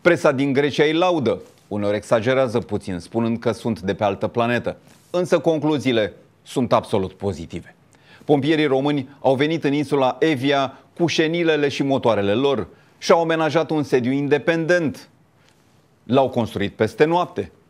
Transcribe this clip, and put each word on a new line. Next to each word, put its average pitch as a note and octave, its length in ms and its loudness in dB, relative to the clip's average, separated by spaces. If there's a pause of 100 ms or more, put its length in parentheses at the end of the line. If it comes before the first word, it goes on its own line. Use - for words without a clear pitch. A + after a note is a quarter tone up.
Presa E3 300 4
din C#3 220 0
Grecia C#3+ 300 2
îi D#3 100 4
laudă, D#3+ 480 2 (260)
uneori G#2 280 -2
exagerează A#2+ 640 0
puțin, F#2+ 400 -6
spunând A#2 400 -4
că A#2 120 -2
sunt A2 300 -4
de F#2+ 120 -2
pe G#2+ 100 -2
altă G2+ 240 -2
planetă, A#2 500 -2 (320)
însă F3 300 0
concluziile C#3 760 0 (300)
sunt B2+ 300 -2
absolut G#2 400 -2
pozitive. E2+ 640 -10 (500)
Pompierii D3+ 400 2
români C3+ 440 -2 (100)
au C3 160 2
venit D3+ 280 0
în C#3 100 0
insula C#3 460 0
Evia C#3 580 0 (200)
cu F3 80 2
șenilele D#3 600 0
și C3+ 160 -4
motoarele A2 500 0
lor B2 340 0 (300)
și - 140 -2
au E3+ 100 6
amenajat D#3+ 480 0
un D3+ 140 0
sediu B2+ 280 0
independent. D3+ 960 0 (920)
L-au B2+ 260 0
construit G2+ 440 -4
peste A2 320 0
noapte. E3 460 -2 (180)